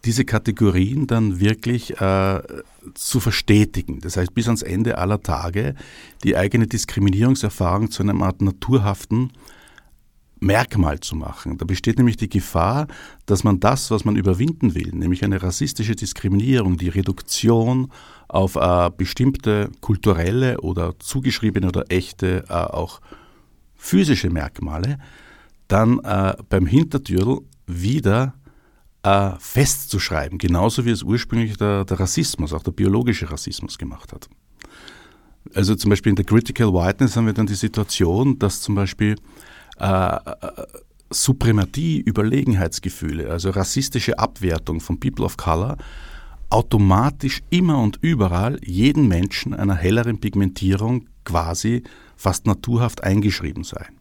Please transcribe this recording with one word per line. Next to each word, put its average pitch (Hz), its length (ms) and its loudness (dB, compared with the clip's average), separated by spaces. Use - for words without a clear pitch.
diese 117 200 2
Kategorien 107 800 2
dann 110 340 0
wirklich, 110 640 -2
äh, 95 400 2
zu - 240 -2
verstetigen. 104 800 2
Das - 180 -6
heißt, 90 160 -2
bis 113 140 -2
ans 117 160 0
Ende 110 340 -2
aller 101 240 0
Tage 90 540 -4
die - 120 2
eigene 104 300 2
Diskriminierungserfahrung 104 1300 0
zu - 100 -6
einer 101 220 0
Art 95 180 0
naturhaften 107 920 0
Merkmal 95 600 2
zu - 140 -10
machen. 73 440 -8
Da 85 60 -6
besteht 95 340 -2
nämlich 120 180 4
die 107 120 -4
Gefahr, 101 580 0
dass 98 160 2
man 101 160 4
das, 117 320 2
was 104 140 0
man 104 100 2
überwinden 107 580 2
will, 82 180 -4
nämlich 85 320 -2
eine 98 200 0
rassistische 104 520 -2
Diskriminierung, 101 840 0
die 90 120 -2
Reduktion 113 1040 0
auf, 95 280 0
äh, 87 420 4
bestimmte 107 720 0
kulturelle 104 800 2
oder 87 360 -2
zugeschriebene 107 680 0
oder 87 220 0
echte, 92 600 -2
äh, - 40 -6
auch 85 480 -4
physische 151 560 2
Merkmale, 82 680 -4
dann, 113 320 4
äh, 98 340 0
beim 95 160 2
Hintertürl 120 760 0
wieder, 110 680 0
äh, 98 360 4
festzuschreiben, 92 1000 -2
genauso 95 480 0
wie 117 60 2
es 110 100 -2
ursprünglich 113 560 -2
der, 101 280 0
der 92 140 -4
Rassismus, 82 540 -2
auch 76 100 -6
der - 80 -4
biologische 98 600 0
Rassismus - 460 -10
gemacht - 360 -12
hat. - 160 -20
Also 101 200 4
zum 101 140 0
Beispiel 104 220 4
in 98 40 4
der 95 100 0
Critical 113 480 2
Whiteness 95 420 2
haben 113 100 2
wir 107 80 2
dann 107 140 0
die 101 80 -2
Situation, 107 840 0
dass - 240 0
zum 104 140 -2
Beispiel, 101 400 0
äh, 95 360 2
äh, - 40 -4
Suprematie, 131 880 0
Überlegenheitsgefühle, 92 1300 -2
also 87 180 -2
rassistische 113 720 -2
Abwertung 90 600 -2
von 90 200 -6
People - 260 -2
of - 100 -6
Color 95 420 -2
automatisch 113 1000 2
immer 170 300 2
und 107 220 0
überall 107 600 0
jeden 123 440 2
Menschen 90 460 0
einer 98 220 0
helleren 107 440 0
Pigmentierung 101 880 0
quasi 87 600 -2
fast - 300 -2
naturhaft 117 580 0
eingeschrieben 98 600 0
sei. - 240 -12